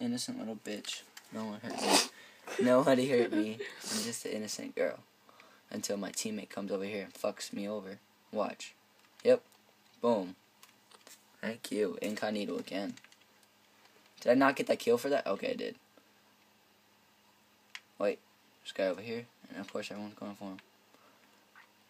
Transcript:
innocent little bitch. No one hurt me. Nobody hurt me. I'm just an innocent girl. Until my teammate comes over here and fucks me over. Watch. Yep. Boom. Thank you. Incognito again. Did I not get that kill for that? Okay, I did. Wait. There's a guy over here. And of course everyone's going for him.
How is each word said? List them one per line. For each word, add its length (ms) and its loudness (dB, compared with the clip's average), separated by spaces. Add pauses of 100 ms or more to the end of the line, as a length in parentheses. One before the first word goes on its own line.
innocent 380 -2
little 180 -6
bitch. 460 -8 (300)
No 120 -6
one 160 -8
hurt 200 -8
me. 840 2
Nobody 440 8
hurt 240 6
me. 260 2 (240)
I'm 200 -4
just 220 -6
an 80 -6
innocent 420 -6
girl. 260 0 (680)
Until 260 -4
my 140 -4
teammate 400 -6
comes 200 -6
over 140 -2
here 200 -4
and 100 -14
fucks 380 -4
me 160 -4
over. 300 -6 (340)
Watch. 420 -4 (480)
Yep. 200 6 (580)
Boom. 360 2 (1040)
Thank 280 -6
you. 300 0
Incognito 560 -2
again. 380 -6 (1300)
Did 120 6
I 20 6
not 220 6
get 120 -2
that 100 2
kill 180 4
for 140 -2
that? 160 2
Okay, 240 -2
I 40 -2
did. 220 -6 (2250)
Wait. 200 0 (440)
There's 120 -14
a 40 -4
guy 100 2
over 140 -2
here. 240 -6 (240)
And 100 -10
of 100 -12
course 200 -6
everyone's 240 -10
going 220 -10
for 80 -14
him. 140 -10 (1300)